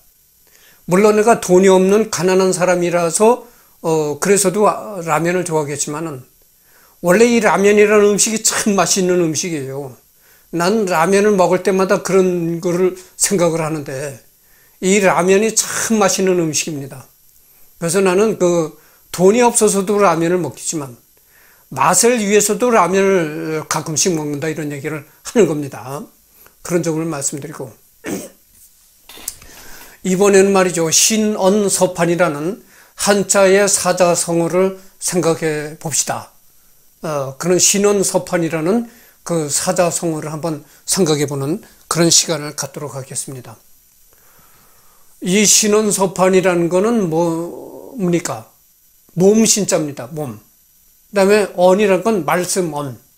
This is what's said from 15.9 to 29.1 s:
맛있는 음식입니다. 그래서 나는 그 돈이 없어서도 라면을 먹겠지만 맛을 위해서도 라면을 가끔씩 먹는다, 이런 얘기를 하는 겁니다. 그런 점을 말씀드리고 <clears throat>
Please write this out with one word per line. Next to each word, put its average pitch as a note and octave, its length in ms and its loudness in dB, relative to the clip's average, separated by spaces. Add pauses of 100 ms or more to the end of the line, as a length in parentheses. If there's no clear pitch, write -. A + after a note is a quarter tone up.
맛있는 F#3+ 420 0
음식입니다. C#3+ 680 -6 (680)
그래서 E3+ 240 -2
나는 F#3+ 380 2
그 E3+ 380 0 (340)
돈이 G3 300 4
없어서도 G#3 580 2
라면을 F3 400 2
먹겠지만 C#3 580 -8 (720)
맛을 F3+ 500 2
위해서도 G#3 520 0
라면을 E3+ 1000 0
가끔씩 D#3 460 -2
먹는다, D3 340 -6
이런 D3+ 220 -6
얘기를 C#3+ 340 -8 (180)
하는 G3+ 240 2
겁니다. C#3 560 -8 (580)
그런 E3+ 220 -2
점을 D#3+ 200 -2
말씀드리고 C#3 680 -8 (320)
<clears throat> - 2000 -16